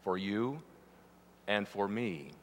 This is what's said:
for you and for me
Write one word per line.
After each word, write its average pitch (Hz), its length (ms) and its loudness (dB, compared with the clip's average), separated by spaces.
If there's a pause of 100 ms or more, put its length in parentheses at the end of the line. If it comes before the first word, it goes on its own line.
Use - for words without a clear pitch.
for 92 140 2
you 110 420 0 (840)
and 101 220 2
for 101 200 0
me 101 440 -2 (120)